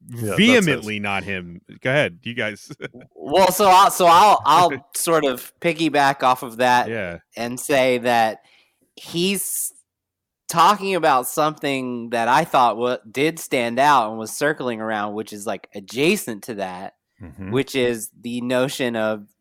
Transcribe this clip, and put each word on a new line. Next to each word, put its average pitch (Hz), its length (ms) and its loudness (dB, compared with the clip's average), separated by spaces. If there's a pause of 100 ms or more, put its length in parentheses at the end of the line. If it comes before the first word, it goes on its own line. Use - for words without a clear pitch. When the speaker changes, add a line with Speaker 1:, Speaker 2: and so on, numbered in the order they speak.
(100)
Speaker 1:
Yeah, 120 60 -14
that's 117 100 -8
his 95 100 -4
Speaker 2:
vehemently 147 640 2
not 98 240 -4
him. 90 380 -10 (180)
Go 127 100 -4
ahead, 113 320 -2
you 117 120 -10
guys. 107 420 -8
<laughs> - 40 -20 (340)
Speaker 3:
Well, 165 380 2
so 208 140 2
I'll, 185 240 8
so 185 160 0
I'll, 170 360 6
Speaker 2:
<laughs> - 20 -8
Speaker 3:
I'll 156 500 2
sort 160 300 0
of 127 360 -4
piggyback 147 600 0
off 127 200 2
of 113 160 -10
that 123 300 4
Speaker 2:
Yeah. 95 300 -8 (160)
Speaker 3:
and 120 240 -8
say 131 400 0
that 117 420 0 (560)
he's - 760 -4 (760)
talking 190 480 2
about 143 320 2
something 131 800 -4
that 117 180 -2
I 147 160 2
thought 123 320 2
wa-, 123 220 -2 (120)
did 156 280 -2
stand 120 400 -4
out 131 320 4
and 113 80 -10
was 110 140 -10
circling 135 500 -4
around, 107 320 -4
which 107 180 -8
is, 104 140 -14
like, 101 280 -8
adjacent 117 720 -4
to 117 120 -10
that, 95 380 -10 (280)
Speaker 1:
Mm-hmm. 95 300 -14
Speaker 3:
which 135 240 -4
is 120 340 -2 (100)
the 120 200 -10
notion 127 560 -2
of 110 320 -4 (120)